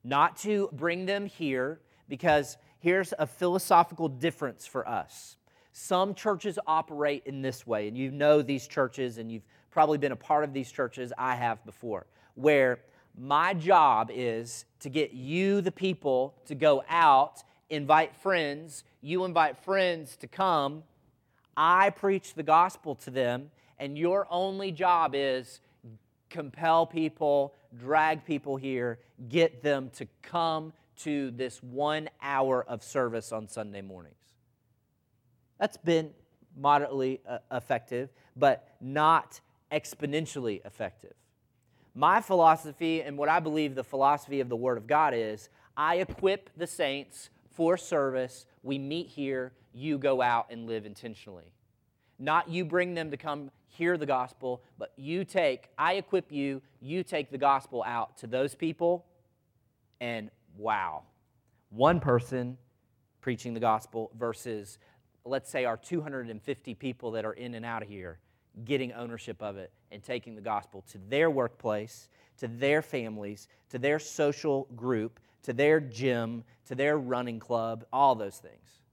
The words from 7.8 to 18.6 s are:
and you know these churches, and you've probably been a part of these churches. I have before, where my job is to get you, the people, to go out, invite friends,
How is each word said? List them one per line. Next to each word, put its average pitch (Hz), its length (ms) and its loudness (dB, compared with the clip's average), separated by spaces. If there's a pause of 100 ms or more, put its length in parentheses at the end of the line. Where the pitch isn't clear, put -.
and 117 80 -8
you 135 140 -4
know 147 320 6
these 131 260 -2
churches, 127 480 -2
and 113 160 -10
you've 110 140 -12 (240)
probably 151 260 4
been 143 160 0
a 113 40 -6
part 151 280 0
of 139 80 -6
these 131 180 -6
churches. 123 460 -6
I 127 200 -2
have 117 280 -2
before, 107 420 -8 (280)
where 131 500 4 (320)
my 151 380 2
job 151 580 6
is 117 540 -6 (140)
to 143 100 -12
get 147 220 0
you, 175 500 0
the 180 100 -2
people, 139 640 0 (100)
to 151 100 -10
go 143 360 4
out, 151 520 6 (280)
invite 156 460 4
friends, 160 680 -2 (160)